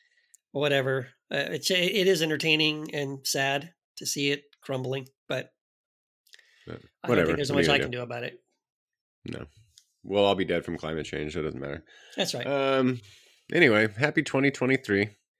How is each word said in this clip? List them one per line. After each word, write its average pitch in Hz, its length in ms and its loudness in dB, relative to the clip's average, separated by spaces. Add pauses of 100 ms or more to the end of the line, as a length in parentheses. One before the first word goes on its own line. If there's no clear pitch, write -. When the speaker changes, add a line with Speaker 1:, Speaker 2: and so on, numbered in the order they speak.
(520)
Speaker 1:
whatever. 135 580 0 (220)
Uh, - 60 -2 (140)
it's, 135 180 -4
it 185 380 2
is 180 140 4
entertaining 156 720 0
and 139 320 -6
sad 143 460 -2 (240)
to - 80 -14
see 143 260 -2
it 143 120 -4 (180)
crumbling, 131 460 -6 (200)
but 127 240 -6 (1160)
Speaker 2:
Uh, - 40 -14
Speaker 1:
I - 20 -12
don't 82 60 -14 (300)
Speaker 2:
whatever. 101 180 4
Speaker 1:
think 82 100 2
there's 143 140 -2
Speaker 2:
What 143 60 -2
are - 20 6
Speaker 1:
much 85 80 4
Speaker 2:
you 147 60 4
Speaker 1:
I 139 40 2
Speaker 2:
gonna 143 60 0
Speaker 1:
can 127 80 -4
Speaker 2:
do? 123 60 -6
Speaker 1:
do 123 60 -6
about 120 200 -10
it. - 160 -12 (840)
Speaker 2:
No. - 200 -10 (580)
We'll 101 200 2
all 98 120 6
be 92 100 0
dead 85 180 0
from 85 140 -8
climate 78 280 -6
change, 76 280 -6
so 82 60 -4
it 76 40 -2
doesn't 76 160 -6
matter. 71 240 -10 (320)
Speaker 1:
That's 180 180 -4
right. 123 140 -6
Speaker 2:
Um. 135 540 0 (520)
Anyway, 113 420 6
happy 147 280 0
twenty 135 260 2
twenty-three. 127 600 2 (300)